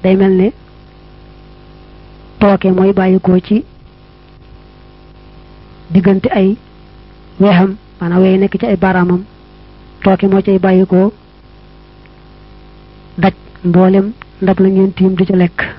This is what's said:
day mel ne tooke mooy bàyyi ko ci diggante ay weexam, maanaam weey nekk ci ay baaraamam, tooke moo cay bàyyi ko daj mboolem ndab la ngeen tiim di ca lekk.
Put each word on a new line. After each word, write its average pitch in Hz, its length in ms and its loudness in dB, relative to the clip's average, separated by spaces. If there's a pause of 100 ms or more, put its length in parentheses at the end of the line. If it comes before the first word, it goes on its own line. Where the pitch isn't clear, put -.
day 190 140 2
mel 196 200 2
ne 190 160 0 (1900)
tooke 202 320 0
mooy 185 220 0
bàyyi 185 280 0
ko 185 200 0
ci 214 240 -4 (2250)
diggante 190 400 0
ay 196 260 0 (840)
weexam, 190 360 2 (240)
maanaam 175 220 0
weey 190 160 2
nekk 196 220 -2
ci 233 60 -4
ay 208 100 -2
baaraamam, 180 460 0 (800)
tooke 190 240 0
moo 196 160 0
cay 190 160 0
bàyyi 185 280 2
ko 190 260 0 (2000)
daj 185 160 0 (300)
mboolem 185 480 2 (300)
ndab 190 180 0
la 190 80 4
ngeen 190 240 0
tiim 190 220 0
di 185 120 0
ca 190 100 -2
lekk. 175 240 -2 (180)